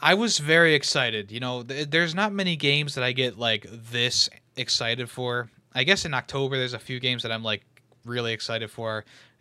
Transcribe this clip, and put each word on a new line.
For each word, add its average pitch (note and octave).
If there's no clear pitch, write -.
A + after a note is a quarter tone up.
I D#3+
was G#3
very D#3+
excited. A#2
You A2+
know, B2+
th-, C#3
there's D#3+
not G3+
many F#3
games D3
that C3
I B2+
get, B2+
like, A2+
this A#2
excited A#2+
for. A#2+
I B2+
guess F#3+
in D#3+
October C3+
there's B2+
a A2+
few B2+
games B2
that A#2
I'm, A2+
like, G#2+
really A#2
excited A2
for, A2